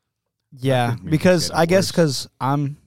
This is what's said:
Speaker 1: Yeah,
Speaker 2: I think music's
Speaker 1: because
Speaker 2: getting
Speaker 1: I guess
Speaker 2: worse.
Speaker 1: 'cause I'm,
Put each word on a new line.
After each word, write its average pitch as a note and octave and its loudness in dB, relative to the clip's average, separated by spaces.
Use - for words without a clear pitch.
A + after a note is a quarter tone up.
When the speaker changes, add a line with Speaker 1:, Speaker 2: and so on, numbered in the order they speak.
Speaker 1:
Yeah, B2+ -2
Speaker 2:
I A#2+ -2
think A#2+ -6
music's D#3 -8
Speaker 1:
because F3+ 2
Speaker 2:
getting - -2
Speaker 1:
I E3+ 4
guess F#3 2
Speaker 2:
worse. - -8
Speaker 1:
'cause D#3 0
I'm, C#3+ -4